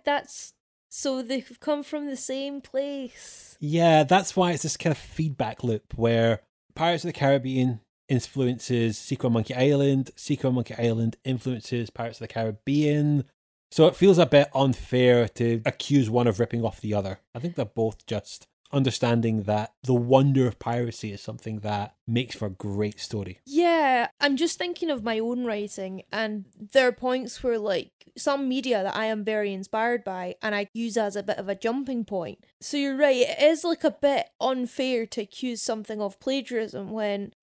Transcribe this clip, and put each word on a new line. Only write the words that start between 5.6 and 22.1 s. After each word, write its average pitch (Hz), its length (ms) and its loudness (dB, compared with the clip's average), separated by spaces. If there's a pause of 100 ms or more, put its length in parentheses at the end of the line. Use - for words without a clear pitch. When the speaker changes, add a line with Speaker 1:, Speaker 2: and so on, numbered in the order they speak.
Speaker 2:
loop 113 320 -4
where 113 460 2 (340)
Pirates 165 280 0
of 170 40 -4
the 165 120 -6
Caribbean 131 600 2 (280)
influences 123 920 0
Secret - 280 -4
of 117 60 2
Monkey 113 220 -2
Island, 139 600 2
Secret - 340 -2
of 127 60 0
Monkey 120 220 -4
Island 113 460 0
influences 120 680 -4
Pirates 117 300 -10
of 113 80 -10
the - 60 -14
Caribbean. 143 920 0 (480)
So 156 160 8
it - 80 4
feels 185 240 8
a 165 80 6
bit 143 260 6
unfair 123 720 4
to 117 380 0
accuse 135 440 2
one 120 180 4
of 104 120 2
ripping 117 240 0
off 110 180 -4
the 104 120 -4
other. 98 260 -2 (140)
I 120 60 -10
think 170 160 -8
they're 127 100 -2
both 110 400 -4
just - 420 -8 (240)
understanding 117 720 2
that 107 300 -2 (100)
the 127 100 0
wonder 131 540 4
of 107 120 -6
piracy 117 520 -4
is 98 100 -12
something 113 380 -10
that 104 360 -6 (120)
makes 120 280 -2